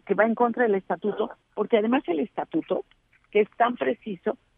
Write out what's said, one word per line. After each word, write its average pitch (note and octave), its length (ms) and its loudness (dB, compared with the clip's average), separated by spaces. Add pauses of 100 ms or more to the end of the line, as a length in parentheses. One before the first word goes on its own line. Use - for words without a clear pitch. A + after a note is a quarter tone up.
que G3 80 -4
va G#3 120 2
en A3+ 100 0
contra A#3+ 280 0
del G#3+ 120 2
estatuto", G3 560 -4 (240)
porque G#3 220 0
además A#3 300 2
el E4 120 -2
estatuto, - 640 -4 (480)
que G#3 100 4
es G#3 160 0
tan A#3+ 200 2
preciso, B3+ 600 -6 (200)